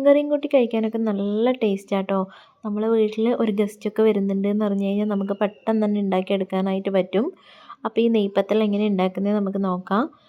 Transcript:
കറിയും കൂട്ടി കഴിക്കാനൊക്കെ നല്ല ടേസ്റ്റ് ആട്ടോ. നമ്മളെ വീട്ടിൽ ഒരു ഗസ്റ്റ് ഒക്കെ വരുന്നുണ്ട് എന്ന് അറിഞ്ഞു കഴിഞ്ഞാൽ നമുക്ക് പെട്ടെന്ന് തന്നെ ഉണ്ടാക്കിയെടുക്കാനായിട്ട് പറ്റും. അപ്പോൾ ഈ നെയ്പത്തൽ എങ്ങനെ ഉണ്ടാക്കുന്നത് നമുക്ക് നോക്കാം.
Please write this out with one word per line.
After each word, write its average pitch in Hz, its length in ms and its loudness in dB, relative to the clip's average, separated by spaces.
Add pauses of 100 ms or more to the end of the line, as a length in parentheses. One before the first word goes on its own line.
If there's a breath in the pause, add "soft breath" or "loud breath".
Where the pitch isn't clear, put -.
കറിയും 294 240 6
കൂട്ടി 294 220 0
കഴിക്കാനൊക്കെ 226 560 0
നല്ല 208 440 0 (100)
ടേസ്റ്റ് 202 360 -2
ആട്ടോ. 190 220 -2 (460 loud breath)
നമ്മളെ 214 280 -2
വീട്ടിൽ 220 320 2 (140)
ഒരു 220 200 0
ഗസ്റ്റ് 208 300 -4
ഒക്കെ 220 160 2
വരുന്നുണ്ട് 196 460 0
എന്ന് 208 160 -2
അറിഞ്ഞു 196 200 -2
കഴിഞ്ഞാൽ 208 260 -2
നമുക്ക് 196 280 -4
പെട്ടെന്ന് 214 440 -2
തന്നെ 208 180 -2
ഉണ്ടാക്കിയെടുക്കാനായിട്ട് 190 920 -2
പറ്റും. 185 280 0 (580 loud breath)
അപ്പോൾ 226 200 -2
ഈ - 20 4 (100)
നെയ്പത്തൽ 202 520 0
എങ്ങനെ 202 240 0
ഉണ്ടാക്കുന്നത് 196 480 0
നമുക്ക് 196 280 -2
നോക്കാം. 190 360 -2 (240 soft breath)